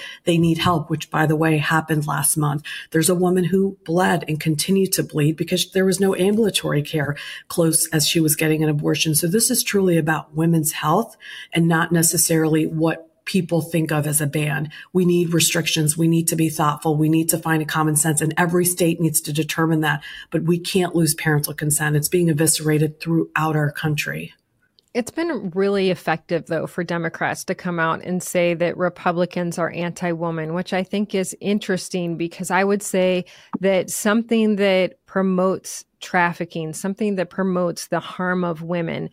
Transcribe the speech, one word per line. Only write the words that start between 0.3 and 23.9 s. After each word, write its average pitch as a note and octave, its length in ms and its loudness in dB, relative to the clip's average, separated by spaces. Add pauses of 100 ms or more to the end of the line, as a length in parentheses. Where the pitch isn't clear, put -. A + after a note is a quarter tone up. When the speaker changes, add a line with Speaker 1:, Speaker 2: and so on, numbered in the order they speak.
Speaker 1:
need E3 200 4
help, F3+ 320 0
which, D#3 200 -6
by D#3 160 2
the D#3 80 2
way, D#3 240 4
happened D#3 480 0
last D3 300 -2
month. D3 260 0 (300)
There's D#3+ 180 4
a F3+ 60 2
woman F3+ 260 2
who F#3+ 420 2
bled F3+ 440 2
and D3+ 100 -2
continued F#3 540 0
to D#3+ 100 -2
bleed D3+ 340 0
because F3 360 -4
there F#3+ 120 2
was F#3 140 2
no F#3+ 160 2
ambulatory F3+ 680 0
care C#3+ 340 -4 (320)
close D#3+ 400 2
as D#3 180 2
she - 140 2
was D#3 160 2
getting D#3 260 2
an D#3 60 2
abortion. D3+ 480 0
So F3 100 0
this G3+ 240 2
is B3 140 0
truly F#3+ 340 2
about D#3 380 -2
women's E3 340 2
health F3+ 460 0 (360)
and E3 140 2
not E3 240 2
necessarily D#3+ 720 2
what D#3+ 420 -2 (180)
people E3+ 360 0
think D#3+ 320 -2
of D3+ 140 2
as D3+ 160 -2
a - 40 0
ban. D3+ 440 -2 (240)
We F3+ 100 4
need F3 300 2
restrictions. D#3+ 640 0
We E3 100 4
need E3 200 2
to - 60 -2
be E3 140 2
thoughtful. D3+ 480 0
We D#3 140 2
need D#3+ 180 2
to E3+ 80 0
find D#3+ 240 0
a D3+ 60 -4
common D#3 280 0
sense, D#3 280 2
and D#3+ 160 0
every F3 260 2
state F3 380 0
needs D#3+ 180 2
to D3 140 -4
determine D#3 480 0
that. D3+ 200 0 (280)
But D#3+ 140 -2
we F3 140 2
can't F3+ 360 0
lose D#3+ 180 2
parental D3+ 400 0
consent. D3+ 420 0
It's D3 140 2
being F3 220 2
eviscerated D#3 680 2
throughout D#3+ 540 0
our D3 160 0
country. D3+ 600 -4 (640)